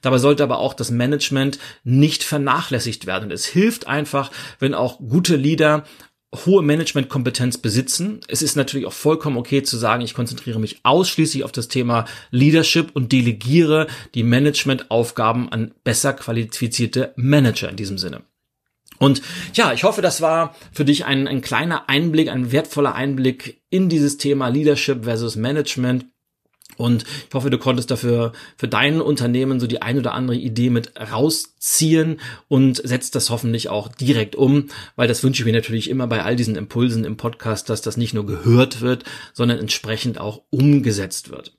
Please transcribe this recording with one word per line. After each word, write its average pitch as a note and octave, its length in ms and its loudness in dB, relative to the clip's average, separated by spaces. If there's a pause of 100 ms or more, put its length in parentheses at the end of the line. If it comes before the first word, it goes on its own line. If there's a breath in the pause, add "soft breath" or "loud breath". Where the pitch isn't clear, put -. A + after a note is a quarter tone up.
Dabei C3 160 2
sollte C#3+ 260 4
aber B2 160 0
auch B2+ 140 -2
das - 180 -6
Management C3+ 680 0 (260 loud breath)
nicht C#3 380 4
vernachlässigt C3 800 -2
werden. F#2+ 200 -2
Und G2+ 60 -8
es - 140 -6
hilft G#3+ 420 0
einfach, C#3+ 440 -4 (280 loud breath)
wenn C3+ 140 0
auch B2 240 -2
gute E3 400 2
Leader D3+ 480 2 (600 loud breath)
hohe F#3 160 6
Managementkompetenz C#3 960 0
besitzen. C3 680 -2
Es - 140 -4
ist D3+ 140 -2
natürlich C3+ 300 -2
auch F#2 80 -8
vollkommen D3+ 440 0
okay C3+ 260 0
zu B2+ 140 -4
sagen, A#2 260 0
ich A2 100 -8
konzentriere A#2 460 -6
mich G#2+ 240 -6
ausschließlich D#3 600 2
auf - 80 -10
das - 180 -8
Thema A#2+ 360 0 (240 loud breath)
Leadership D3+ 640 4
und B2 180 -2
delegiere C3+ 760 4 (260 loud breath)
die A#2 100 -2
Managementaufgaben A#2+ 1300 0
an A2+ 220 -4 (100)
besser C3+ 300 0
qualifizierte A#2 1000 -4
Manager B2+ 540 2
in F#2+ 80 -12
diesem G2 200 -8
Sinne. F2+ 240 -8 (800)
Und C#3 220 4 (320 loud breath)
ja, F#3 200 2
ich A#2+ 120 -2
hoffe, - 160 2
das E3+ 200 0
war D#3+ 340 0 (160 loud breath)
für D3 140 -2
dich D3 200 2
ein, C3+ 220 0
ein C3 140 -4
kleiner - 480 -2
Einblick, D#3 400 2
ein B2 220 -2
wertvoller C#3+ 420 0
Einblick C3 760 -4
in F#3 200 2
dieses C#3+ 280 2
Thema C#3 320 0
Leadership C3+ 560 0
versus A#2 300 -4
Management. B2+ 680 -2 (760)
Und A#2 240 2 (240 loud breath)
ich - 60 -16
hoffe, C3+ 160 -2
du B2+ 80 0
konntest B2+ 340 -2
dafür A#2 400 0 (240 loud breath)
für A#2+ 140 -6
dein C#3 320 2
Unternehmen B2+ 580 0
so A#2+ 80 -2
die A#2+ 140 -4
ein B2 160 -2
oder B2 160 -2
andere B2 240 -2
Idee A#2+ 320 0
mit A#2 280 -2
rausziehen D#3 1200 0 (260 loud breath)
und C3 300 4
setzt B2 380 -4
das - 140 0
hoffentlich A#2 380 -2
auch G#2 220 -6
direkt A#2 480 0
um, C#3 320 4 (260 loud breath)
weil A#2+ 140 2
das A#2 120 0
wünsche C3 200 2
ich A2 40 -2
mir A2 60 2
natürlich A2+ 380 -2
immer B2+ 180 -2
bei A2+ 160 -2
all A2+ 140 0
diesen A2+ 180 0
Impulsen A2+ 480 -2
im G#2 140 -6
Podcast, A2+ 520 -6
dass A2 120 -2
das G#2+ 160 -6
nicht A#2 160 -2
nur G#2 120 -4
gehört A2+ 540 4
wird, B2 240 -2 (300 loud breath)
sondern A#2+ 260 0
entsprechend G#2+ 600 -4
auch G#2+ 320 -10
umgesetzt B2 760 2
wird. - 300 -18